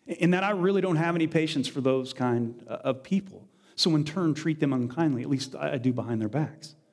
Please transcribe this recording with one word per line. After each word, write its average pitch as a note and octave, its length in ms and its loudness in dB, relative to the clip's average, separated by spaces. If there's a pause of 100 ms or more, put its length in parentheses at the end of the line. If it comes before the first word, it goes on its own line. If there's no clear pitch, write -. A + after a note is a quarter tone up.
In - 240 2
that F#3 120 2
I G3+ 80 2
really F#3+ 300 2
don't F3+ 140 2
have E3+ 180 2
any D#3+ 140 2
patience D#3 400 0
for C#3+ 140 -6
those C3 320 0
kind A#2+ 540 -2
of B2+ 360 -4
people. - 440 -4 (280)
So E3 200 2
in D3 100 4
turn, D#3+ 280 0
treat D#3 260 -2
them C#3+ 140 2
unkindly, B2+ 480 0
at C#3 80 -6
least C3 260 -2
I D3 220 -2
do B2 160 2
behind A2+ 260 -2
their A2 100 0
backs. - 440 -4 (200)